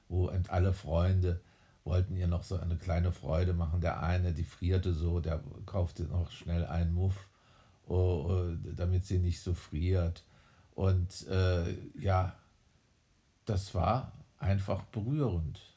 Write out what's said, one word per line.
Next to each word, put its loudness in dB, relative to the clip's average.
wo 2
eben 0
alle 4
Freunde 2
wollten 0
ihr 0
noch 0
so -6
eine -2
kleine 0
Freude 0
machen. 0
Der -2
eine, 2
die -2
frierte 0
so, 0
der -2
kaufte -2
noch -2
schnell -4
einen 0
Muff, -2
oh, 2
oh, 0
damit 0
sie 0
nicht 0
so -2
friert. 0
Und, 0
äh, 2
ja, 2
das -2
war 0
einfach 0
berührend, -2